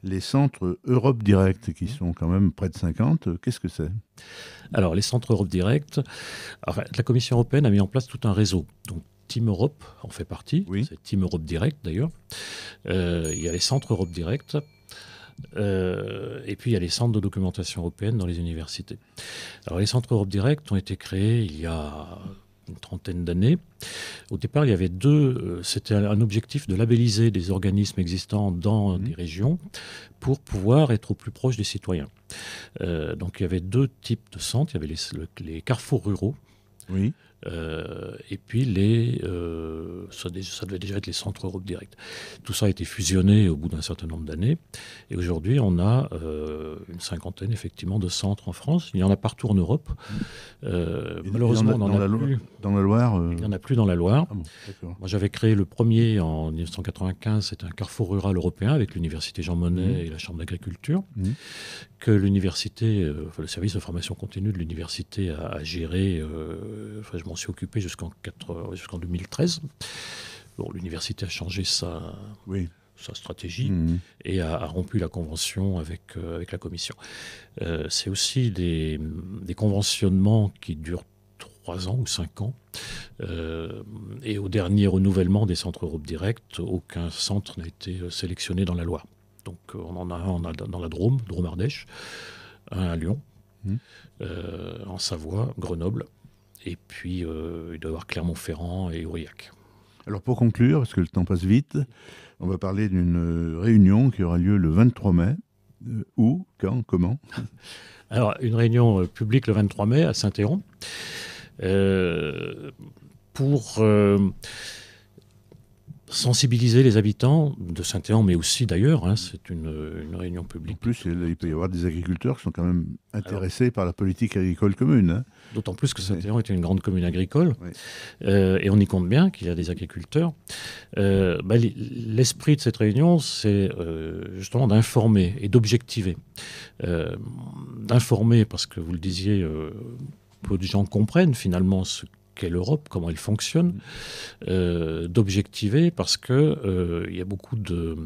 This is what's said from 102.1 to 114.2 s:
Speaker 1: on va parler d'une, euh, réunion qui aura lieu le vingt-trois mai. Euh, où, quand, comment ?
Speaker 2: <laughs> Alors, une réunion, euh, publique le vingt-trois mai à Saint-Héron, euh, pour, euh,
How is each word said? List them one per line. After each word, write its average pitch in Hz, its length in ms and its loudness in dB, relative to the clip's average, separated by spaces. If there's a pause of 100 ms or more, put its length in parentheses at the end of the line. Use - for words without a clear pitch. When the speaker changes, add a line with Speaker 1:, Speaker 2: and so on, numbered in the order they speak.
Speaker 1:
on 90 80 -4
va 95 100 -2
parler 98 320 0
d'une, 87 280 4
euh, 82 420 -2
réunion 107 500 10
qui 101 140 0
aura 85 140 4
lieu 98 200 4
le 85 120 4
vingt-trois 104 440 6
mai. 87 220 4 (520)
Euh, 113 160 -6 (140)
où, 135 280 4 (120)
quand, 113 260 -2
comment ? 92 360 2 (440)
Speaker 2:
<laughs> - 460 -20
Alors, 107 320 2
une 117 140 0
réunion, 117 460 6
euh, 90 60 4
publique 117 400 0
le 110 60 4
vingt-trois 101 320 2
mai 135 180 4
à 165 100 2
Saint-Héron, 107 480 0 (1000)
euh, 92 1080 0 (640)
pour, 139 460 0
euh, 104 380 6 (1900)